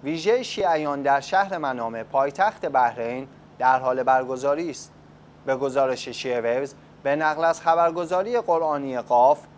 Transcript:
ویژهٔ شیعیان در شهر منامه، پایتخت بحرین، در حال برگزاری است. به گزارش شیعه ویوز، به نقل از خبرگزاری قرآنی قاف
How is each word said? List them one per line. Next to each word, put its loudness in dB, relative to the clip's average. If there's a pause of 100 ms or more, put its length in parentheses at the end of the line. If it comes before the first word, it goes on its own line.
ویژهٔ 0
شیعیان -2
در 2
شهر -2
منامه، -6
پایتخت -2
بحرین، 0 (300)
در 4
حال 0
برگزاری 0
است. -14 (540)
به 0
گزارش -2
شیعه -4
ویوز، -2 (300)
به 0
نقل 0
از 2
خبرگزاری 2
قرآنی -2
قاف 4 (180)